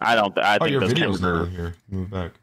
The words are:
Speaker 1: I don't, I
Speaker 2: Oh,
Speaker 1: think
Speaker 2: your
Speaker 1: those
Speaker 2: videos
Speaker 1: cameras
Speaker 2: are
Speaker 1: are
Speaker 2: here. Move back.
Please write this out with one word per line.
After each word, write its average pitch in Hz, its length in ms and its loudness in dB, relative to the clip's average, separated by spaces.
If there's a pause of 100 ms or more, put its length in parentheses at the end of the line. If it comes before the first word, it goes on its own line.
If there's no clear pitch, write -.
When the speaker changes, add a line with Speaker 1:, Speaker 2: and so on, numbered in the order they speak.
Speaker 1:
I 117 140 2
don't, 101 240 2
I 104 160 4
Speaker 2:
Oh, 104 100 2
Speaker 1:
think 151 60 0
Speaker 2:
your 139 100 2
Speaker 1:
those 98 120 2
Speaker 2:
videos 143 40 2 (220)
Speaker 1:
cameras 92 40 -2
Speaker 2:
are 87 200 0
Speaker 1:
are - 40 0
Speaker 2:
here. 87 260 -8 (160)
Move 95 200 -6
back. 92 220 -6 (120)